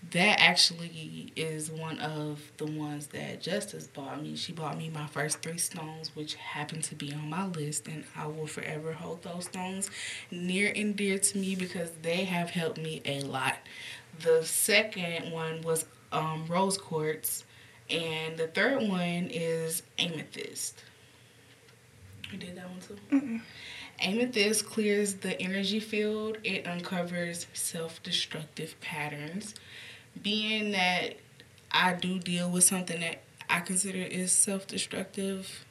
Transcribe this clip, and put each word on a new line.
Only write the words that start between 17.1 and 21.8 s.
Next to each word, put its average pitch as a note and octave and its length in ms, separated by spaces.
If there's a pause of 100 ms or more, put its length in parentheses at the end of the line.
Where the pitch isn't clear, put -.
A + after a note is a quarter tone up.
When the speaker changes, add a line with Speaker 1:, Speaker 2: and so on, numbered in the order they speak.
Speaker 1:
and D#3+ 480
the D#3+ 80
third A3+ 420
one F3 440
is E3 500 (160)
amethyst. - 880 (1500)